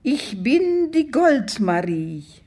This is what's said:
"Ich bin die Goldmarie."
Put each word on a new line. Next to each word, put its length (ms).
"Ich 400
bin 500
die 200
Goldmarie." 1120